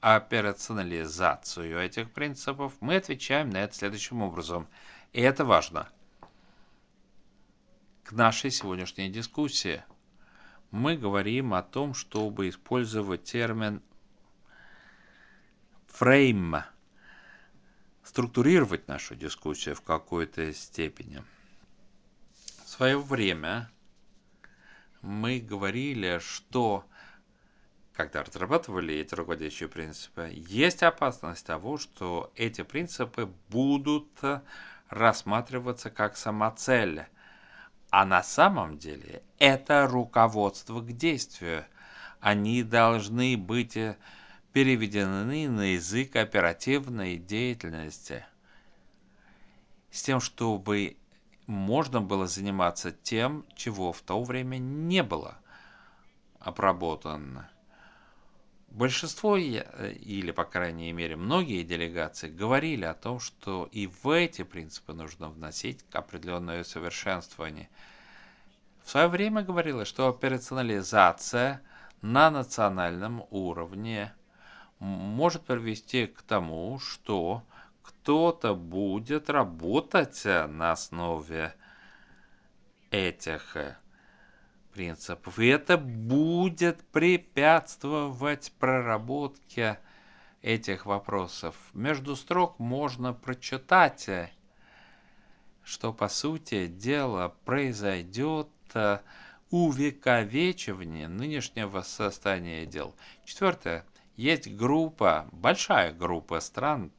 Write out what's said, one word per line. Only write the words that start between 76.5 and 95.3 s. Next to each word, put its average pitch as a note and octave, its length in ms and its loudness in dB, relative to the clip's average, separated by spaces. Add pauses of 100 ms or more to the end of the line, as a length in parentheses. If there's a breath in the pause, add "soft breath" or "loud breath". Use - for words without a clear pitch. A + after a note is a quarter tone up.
что G2 640 -2 (640 loud breath)
кто-то D#3 480 4
будет G2+ 760 -4
работать, A#2 960 0
э, F2+ 220 4
на E2 260 0
основе D#2+ 840 -4 (1400 soft breath)
этих, E2+ 640 -4
э, C#2+ 200 -8 (960 soft breath)
принципов. F2 680 -10
И A2+ 80 6
это D3 300 6
будет D#3+ 1120 0
препятствовать D3 1700 2
проработке B2 1200 -2 (640 soft breath)
этих A2+ 440 -2
вопросов. G2+ 720 -4 (180)
Между C3+ 420 -4
строк F3 440 0
можно B2+ 540 -4
прочитать, C3 920 2
э, F2+ 220 -4 (1300 soft breath)